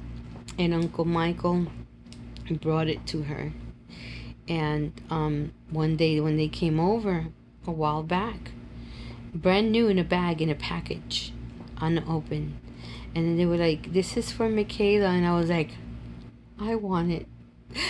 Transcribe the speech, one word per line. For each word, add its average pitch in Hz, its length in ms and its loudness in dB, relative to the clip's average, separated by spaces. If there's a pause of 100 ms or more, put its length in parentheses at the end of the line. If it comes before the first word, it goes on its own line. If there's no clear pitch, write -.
(580)
and 170 160 4
Uncle 165 300 0
Michael 170 640 2 (840)
brought 160 380 0
it - 180 -4
to 156 160 -4
her. 147 300 -6 (960)
And, 151 440 0 (180)
um, 151 420 -2 (180)
one 156 260 2
day 156 240 4
when 156 160 2
they 156 100 2
came 156 320 0
over 185 480 2 (400)
a 175 60 -2
while 156 320 0
back, 190 480 -4 (840)
brand 196 380 4
new 226 160 6
in 190 100 6
a 170 60 4
bag, 175 360 2
in 160 80 2
a 147 60 2
package, - 800 -6 (460)
unopened. 156 800 0 (560)
And 165 140 2
then 170 100 4
they 175 100 4
were 170 100 4
like, 165 360 2
"This 180 240 2
is 233 140 -2
for 226 180 0
Michaela." 208 600 4
And 180 180 4
I 175 80 4
was 170 160 4
like, 170 220 2 (880)
"I 220 160 0
want 185 340 0
it." - 160 -2 (640)